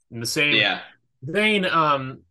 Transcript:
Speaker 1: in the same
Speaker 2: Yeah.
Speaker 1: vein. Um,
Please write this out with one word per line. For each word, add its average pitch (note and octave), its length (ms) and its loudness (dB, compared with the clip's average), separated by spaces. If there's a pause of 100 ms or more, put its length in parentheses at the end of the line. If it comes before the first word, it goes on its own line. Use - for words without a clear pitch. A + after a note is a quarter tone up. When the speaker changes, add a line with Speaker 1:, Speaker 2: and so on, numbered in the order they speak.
(120)
Speaker 1:
in A#2 100 -12
the A#2 60 -6
same D3 280 0
Speaker 2:
Yeah. G2+ 260 2 (420)
Speaker 1:
vein. G3+ 420 0
Um, D3 560 0 (100)